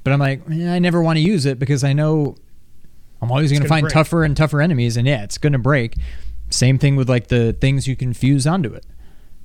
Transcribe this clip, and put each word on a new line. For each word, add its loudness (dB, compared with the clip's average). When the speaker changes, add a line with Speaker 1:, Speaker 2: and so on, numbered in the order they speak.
Speaker 1:
but 0
I'm 2
like, -2
"Eh, -2
I 0
never 2
wanna 2
use 2
it -2
because 0
I 2
know 0
I'm -4
always 2
Speaker 2:
It's 2
Speaker 1:
gonna 0
Speaker 2:
gonna 4
Speaker 1:
find 2
Speaker 2:
break. -2
Speaker 1:
tougher 2
and 0
tougher 2
enemies, 2
and 2
yeah, 0
it's -8
gonna 2
break." 0
Same 4
thing 4
with, 2
like, 0
the 2
things 0
you -4
can -4
fuse 2
onto 0
it. -16